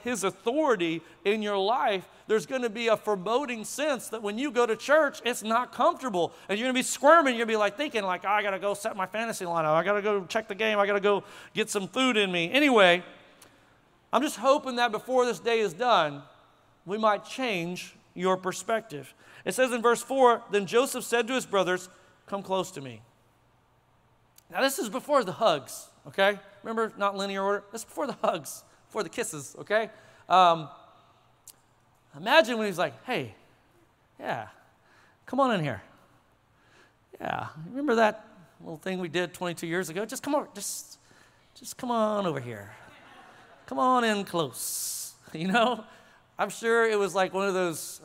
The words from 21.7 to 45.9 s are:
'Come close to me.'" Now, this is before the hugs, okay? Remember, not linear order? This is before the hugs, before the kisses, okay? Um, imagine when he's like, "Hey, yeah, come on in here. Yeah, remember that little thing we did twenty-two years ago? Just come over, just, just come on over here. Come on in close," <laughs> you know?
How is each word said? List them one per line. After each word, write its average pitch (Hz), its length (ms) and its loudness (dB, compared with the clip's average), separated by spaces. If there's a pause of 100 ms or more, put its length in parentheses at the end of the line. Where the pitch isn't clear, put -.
'Come 196 160 -8
close 190 280 -4
to 143 100 -12
me.'" 120 220 -14 (1500)
Now, 180 100 -4
this 269 180 0
is 247 100 -2
before 262 360 2
the 175 80 -6
hugs, 151 560 0 (180)
okay? 196 320 2 (240)
Remember, 220 340 -4
not 202 200 0
linear 196 260 -4
order? 196 300 0
This 226 80 -10
is - 60 -12
before 311 200 -6
the 233 160 -6
hugs, 175 400 -4 (240)
before 214 160 -6
the 160 60 -4
kisses, - 500 -8
okay? 208 320 -2 (380)
Um, 170 400 6 (1500)
imagine 240 420 4
when 214 80 0
he's 175 120 -4
like, 156 140 0 (120)
"Hey, 147 300 -4 (880)
yeah, 117 280 -8 (800)
come 254 140 -4
on 262 100 4
in 196 100 0
here. 123 220 -4 (1400)
Yeah, - 280 -6 (200)
remember 254 280 -2
that 214 280 2 (360)
little 170 180 -14
thing 185 220 -6
we 175 80 -4
did 175 260 -4
twenty-two 175 320 -8
years 165 220 -4
ago? 185 160 -6
Just 226 180 -10
come 294 120 -4
over, 254 200 -2
just, - 440 -12 (560)
just - 220 -16
come 247 140 -8
on 214 360 0
over 143 120 -2
here. 107 320 -10 (960)
Come 262 120 -6
on 254 260 4
in 208 200 0
close," - 920 -6 (100)
<laughs> - 80 -20
you 165 160 -6
know? 220 360 2 (540)